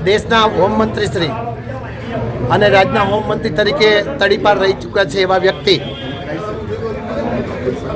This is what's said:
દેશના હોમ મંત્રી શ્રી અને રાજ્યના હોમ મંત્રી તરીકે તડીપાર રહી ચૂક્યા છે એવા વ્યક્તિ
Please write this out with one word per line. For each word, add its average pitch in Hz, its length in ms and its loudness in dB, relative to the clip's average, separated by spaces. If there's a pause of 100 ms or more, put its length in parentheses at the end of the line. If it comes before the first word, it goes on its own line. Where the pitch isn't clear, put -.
દેશના 214 420 2 (120)
હોમ 196 220 4
મંત્રી 214 260 0
શ્રી 175 280 -2 (1160)
અને 202 180 4
રાજ્યના 196 340 4
હોમ 202 240 0
મંત્રી 220 220 -2
તરીકે 214 400 2 (280)
તડીપાર 202 420 2
રહી 190 140 2
ચૂક્યા 196 320 -2
છે 190 140 -4
એવા 185 180 4
વ્યક્તિ 190 380 2 (2250)